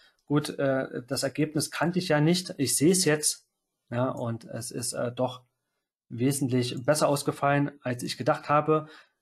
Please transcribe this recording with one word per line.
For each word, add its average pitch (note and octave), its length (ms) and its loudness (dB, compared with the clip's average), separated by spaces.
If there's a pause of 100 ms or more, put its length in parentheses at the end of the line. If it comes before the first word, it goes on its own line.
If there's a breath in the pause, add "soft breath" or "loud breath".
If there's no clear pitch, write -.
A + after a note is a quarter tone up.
(260 soft breath)
gut, D3 320 0
äh, C3+ 480 -2
das C3+ 180 -4
Ergebnis D3 460 -2
kannte F3 300 -2
ich F#3 80 -4
ja D3 140 4
nicht. F3+ 360 2
Ich C3 200 0
sehe E3+ 160 6
es F#3 120 2
jetzt, D3+ 400 0 (460)
ja, B2 180 0
und A#2 360 -6
es - 260 -10
ist, - 220 -8
äh, B2 180 -4
doch B2 320 -4 (640)
wesentlich B2+ 760 0
besser D3 240 4
ausgefallen, C#3+ 640 0 (100)
als B2 220 -4
ich - 140 -6
gedacht D3 300 0
habe. D3+ 400 2 (340 loud breath)